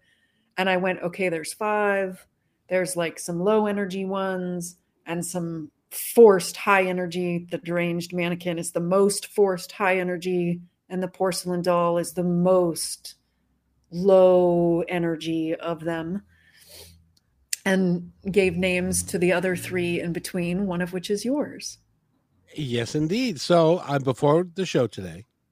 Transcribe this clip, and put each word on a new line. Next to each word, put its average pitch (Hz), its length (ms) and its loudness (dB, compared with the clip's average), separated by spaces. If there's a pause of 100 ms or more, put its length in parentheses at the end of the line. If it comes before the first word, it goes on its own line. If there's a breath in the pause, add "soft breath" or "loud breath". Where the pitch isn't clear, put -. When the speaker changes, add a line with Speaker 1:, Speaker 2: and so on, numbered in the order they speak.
(560)
Speaker 1:
And 190 140 0
I 185 60 2
went, 185 260 -2
"Okay, 180 260 -2
there's 160 240 -4
five. 202 720 -2 (440)
There's, 185 280 0
like, 165 220 -2
some 170 220 -6
low 214 260 4
energy 196 380 -4
ones 185 720 -6 (300)
and 170 180 -6
some 170 460 -8 (200)
forced 196 640 6
high 196 280 4
energy." 175 640 -4
The 170 80 -6
deranged 170 560 -4
mannequin 175 440 -4
is 175 140 -8
the 170 80 -2
most 196 460 2
forced 190 460 0
high 190 260 0
energy, 180 640 -2 (260)
and 185 140 -6
the 180 60 -4
porcelain 180 520 -2
doll 175 380 2
is 170 160 -4
the 180 100 -2
most 175 920 0 (760)
low 180 960 4
energy 165 680 -2
of 165 280 -8
them, 165 380 -6 (1400 loud breath)
and 180 460 0 (180)
gave 185 260 2
names 180 460 -2
to - 160 -8
the 180 140 2
other 180 240 0
three 175 440 -4
in 170 140 -6
between, 175 520 -4
one 175 140 -4
of 180 140 -4
which 180 160 -8
is 202 140 -2
yours. 254 540 -4 (760)
Speaker 2:
Yes, 117 400 -4
indeed. 165 460 -2
So, 170 460 4
uh, 139 120 -2
before 147 560 2
the 190 100 -4
show 143 220 2
today, 90 400 -12 (260)